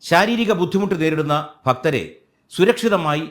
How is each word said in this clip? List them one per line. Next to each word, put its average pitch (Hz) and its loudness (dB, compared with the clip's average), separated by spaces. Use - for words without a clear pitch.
ശാരീരിക 214 2
ബുദ്ധിമുട്ട് 185 0
നേരിടുന്ന 151 -2
ഭക്തരെ 127 -2
സുരക്ഷിതമായി 175 0